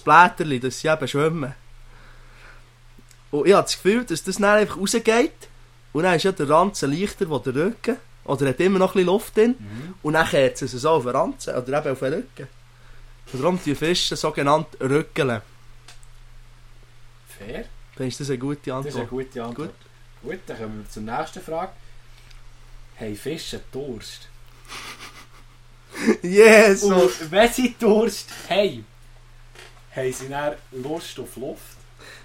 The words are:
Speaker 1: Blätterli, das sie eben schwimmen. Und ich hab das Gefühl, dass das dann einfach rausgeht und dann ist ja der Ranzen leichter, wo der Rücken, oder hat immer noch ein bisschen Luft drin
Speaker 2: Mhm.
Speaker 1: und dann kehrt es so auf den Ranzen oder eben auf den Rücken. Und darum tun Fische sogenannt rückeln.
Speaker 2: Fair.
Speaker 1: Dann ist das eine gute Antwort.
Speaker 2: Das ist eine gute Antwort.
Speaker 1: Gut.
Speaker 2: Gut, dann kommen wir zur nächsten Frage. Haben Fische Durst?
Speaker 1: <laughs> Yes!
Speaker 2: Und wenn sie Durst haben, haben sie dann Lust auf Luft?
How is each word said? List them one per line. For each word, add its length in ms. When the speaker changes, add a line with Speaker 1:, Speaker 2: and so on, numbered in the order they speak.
Speaker 1:
Blätterli, 560
das 200
sie 80
eben 200
schwimmen. 460
Und 160
ich 80
hab 120
das 140
Gefühl, 240
dass 200
das 120
dann 220
einfach 200
rausgeht 540
und 100
dann 140
ist 80
ja 80
der 180
Ranzen 420
leichter, 380
wo 80
der 160
Rücken, 420
oder 240
hat 120
immer 180
noch 120
ein 40
bisschen 120
Luft 300
drin 220
Speaker 2:
Mhm. 440
Speaker 1:
und 120
dann 140
kehrt 320
es 120
so 180
auf 140
den 120
Ranzen 380
oder 240
eben 140
auf 80
den 140
Rücken. 340
Und 100
darum 200
tun 140
Fische 400
sogenannt 500
rückeln. 600
Speaker 2:
Fair. 260
Speaker 1:
Dann 120
ist 120
das 100
eine 80
gute 360
Antwort. 120
Speaker 2:
Das 80
ist 60
eine 80
gute 360
Antwort. 260
Speaker 1:
Gut. 80
Speaker 2:
Gut, 160
dann 120
kommen 260
wir 60
zur 140
nächsten 360
Frage. 300
Haben 180
Fische 440
Durst? 600
Speaker 1:
<laughs> 60
Yes! 600
Speaker 2:
Und 280
wenn 220
sie 260
Durst 500
haben, 360
haben 160
sie 160
dann 260
Lust 460
auf 180
Luft? 260